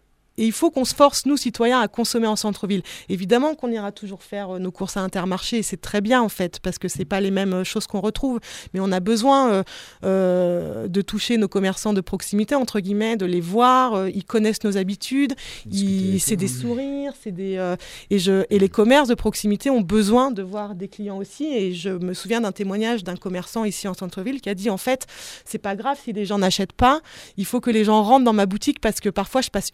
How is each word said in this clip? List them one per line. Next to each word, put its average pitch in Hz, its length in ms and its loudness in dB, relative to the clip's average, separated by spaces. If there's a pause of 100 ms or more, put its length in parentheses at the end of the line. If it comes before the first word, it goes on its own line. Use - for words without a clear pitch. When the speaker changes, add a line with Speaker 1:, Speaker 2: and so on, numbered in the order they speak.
(380)
Speaker 1:
et 226 80 2
il 226 60 2
faut 330 180 2
qu'on 262 160 0
se - 80 -4
force, 285 320 4
nous, 285 100 2
citoyens, 240 440 2
à 208 80 2
consommer 226 380 -2
en 214 100 0
centre-ville. 202 460 -2 (280)
Évidemment 233 440 2
qu'on 247 160 -6
ira 202 220 -4
toujours 196 300 -14
faire, 196 340 -8
euh, - 20 -6
nos 185 120 -4
courses - 260 -6
à 196 60 -2
Intermarché, 185 560 -2
et 214 40 -2
c'est - 180 -6
très - 200 -2
bien, 240 220 2
en 208 80 0
fait, - 300 -6
parce - 180 -6
que 185 100 -6
c'est - 160 -6
pas 196 160 -2
les 196 100 2
mêmes, 196 220 0
euh, 185 120 -2
choses 208 220 -6
qu'on 202 140 -4
retrouve. 226 400 -2 (320)
Mais 185 80 -2
on 190 100 0
a 185 100 0
besoin, 240 500 4
euh, 190 120 2 (400)
euh, 180 840 0
de 190 140 0
toucher 214 340 -2
nos 202 120 2
commerçants 190 440 0
de 196 80 0
proximité, 208 540 -2
entre 240 260 0
guillemets, 208 380 -2
de 185 80 -2
les 175 160 0
voir, 247 500 4
euh, 190 160 0
ils 190 160 -4
connaissent 214 400 0
nos 202 140 0
habitudes, 254 560 0 (320)
Speaker 2:
Discuter 196 260 0
Speaker 1:
ils, 190 180 0
Speaker 2:
avec 196 120 2
Speaker 1:
c'est 220 120 0
Speaker 2:
eux. - 40 0
Speaker 1:
des 196 100 0
sourires, 262 640 -4 (100)
c'est 208 100 -8
des, 190 260 -4
euh, 185 180 -2 (320)
et 202 100 2
je, 190 300 4
et 202 100 4
les 190 120 4
commerces 247 380 6
de 240 60 4
proximité 208 540 -2
ont 247 140 4
besoin 214 480 4
de 196 120 -6
voir 202 320 -8
des 185 140 -10
clients 202 300 -10
aussi. 202 340 -8
Et 190 220 0
je 175 160 -6
me 180 240 -4
souviens 226 260 -2
d'un 202 120 0
témoignage 208 520 -2
d'un 180 120 -8
commerçant 185 500 -6
ici 208 220 -6
en 185 60 -6
centre-ville 196 460 -8
qui - 80 -8
a 202 60 -2
dit, 202 160 -2
en 190 80 -2
fait, « 262 280 -2 (380)
C'est - 140 -8
pas 196 180 -4
grave 262 260 -2
si 226 120 -6
les 208 100 -4
gens 202 140 -2
n'achètent 185 340 0
pas, 285 300 4 (340)
il 196 80 -2
faut 247 160 -2
que 247 100 -2
les 220 140 4
gens 214 180 6
rentrent 247 220 6
dans 233 80 4
ma 202 140 4
boutique 208 340 -2
parce 214 200 0
que 208 100 0
parfois 208 320 -2
je - 80 -4
passe 196 220 -4